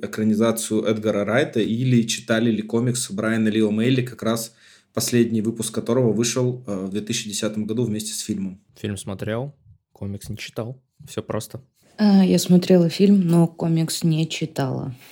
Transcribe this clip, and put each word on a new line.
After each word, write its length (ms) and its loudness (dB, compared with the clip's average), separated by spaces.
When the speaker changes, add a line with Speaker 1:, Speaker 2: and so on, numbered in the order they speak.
Speaker 1:
экранизацию 800 0
Эдгара 420 0
Райта 340 2
или 440 2
читали 480 0
ли 100 0
комикс 480 -2
Брайана 400 0
Ли 120 2
О'Мейли, 420 2
как 180 -12
раз 320 -2
последний 480 2
выпуск 320 -4
которого 400 2
вышел, 540 -2
э, 180 -6
в 60 -6
две 100 -4
тысячи 260 -6
десятом 380 -4
году 180 -2
вместе 300 -4
с 60 -8
фильмом? 420 -6
Speaker 2:
Фильм 180 -6
смотрел, 580 -8
комикс 380 -10
не 80 -10
читал. 420 -10
Всё 140 -8
просто. 360 -8
Speaker 3:
А, 280 6
я 140 4
смотрела 500 4
фильм, 320 4
но 260 4
комикс 560 -2
не 240 2
читала. 680 -6